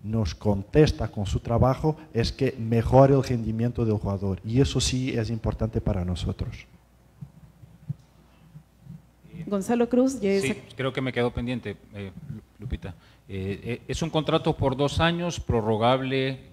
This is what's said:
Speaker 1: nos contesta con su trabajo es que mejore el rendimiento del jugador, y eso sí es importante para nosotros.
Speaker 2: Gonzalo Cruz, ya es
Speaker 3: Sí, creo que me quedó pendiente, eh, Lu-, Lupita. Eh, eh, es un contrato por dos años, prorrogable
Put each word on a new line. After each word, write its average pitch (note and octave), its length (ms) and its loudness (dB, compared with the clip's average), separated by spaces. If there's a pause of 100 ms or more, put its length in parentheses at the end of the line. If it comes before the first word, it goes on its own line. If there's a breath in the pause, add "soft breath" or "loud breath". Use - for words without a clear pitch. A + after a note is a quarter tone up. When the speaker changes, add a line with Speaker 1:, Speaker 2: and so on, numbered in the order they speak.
Speaker 1:
nos G#2+ 320 -2
contesta G#2+ 720 2
con G#2+ 180 -6
su A#2+ 140 -2
trabajo B2 560 2 (180 loud breath)
es A2+ 200 0
que C3 260 -2
mejore A#2 540 6
el C3 100 4
rendimiento A#2 640 -2
del A2 100 2
jugador, G2 480 -2
y A#2 160 2
eso C3+ 220 2
sí B2+ 360 -2
es A2 120 -2
importante A2 500 -2
para G2 240 0
nosotros. - 640 -4 (2750)
Speaker 2:
Gonzalo A#3 440 0
Cruz, C4 300 2
ya G3 100 0
es G3 140 2
Speaker 3:
Sí, - 120 0 (200)
creo C3 180 -4
que C3+ 80 -4
me C3 100 -2
quedó A#2+ 200 2
pendiente, A#2+ 440 -6 (180)
eh, G2 180 -10 (180)
Lu-, A2 120 -12 (180)
Lupita. G2 360 -8 (320 soft breath)
Eh, F#2+ 360 -6
eh, A#2 240 -6
es C3 140 -6
un E3 80 -2
contrato D#3 460 0
por C3+ 200 0
dos C#3 240 0
años, E3+ 400 0
prorrogable C3 1000 0 (140)